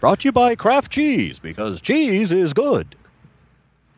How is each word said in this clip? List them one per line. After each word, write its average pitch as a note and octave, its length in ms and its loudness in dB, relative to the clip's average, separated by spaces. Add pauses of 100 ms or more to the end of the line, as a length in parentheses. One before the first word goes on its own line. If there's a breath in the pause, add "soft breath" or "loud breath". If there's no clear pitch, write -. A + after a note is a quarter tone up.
Brought F#3 220 2
to C#4 80 0
you - 20 0
by A#3+ 240 2
Kraft C4 380 0
cheese, A#3+ 460 -2
because F2+ 420 -8
cheese A3+ 500 0
is F3 220 0
good. D3+ 420 -2 (1000)